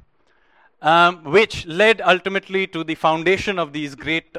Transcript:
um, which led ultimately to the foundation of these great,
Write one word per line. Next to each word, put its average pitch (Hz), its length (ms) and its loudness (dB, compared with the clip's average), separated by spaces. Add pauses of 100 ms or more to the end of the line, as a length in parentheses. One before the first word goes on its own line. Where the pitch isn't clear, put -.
(800)
um, 170 420 4
which 180 420 0
led 196 360 2
ultimately 190 640 -2
to 165 160 -8
the 156 120 -6
foundation 175 640 -2
of 147 140 -6
these 143 220 -10
great, 156 440 -6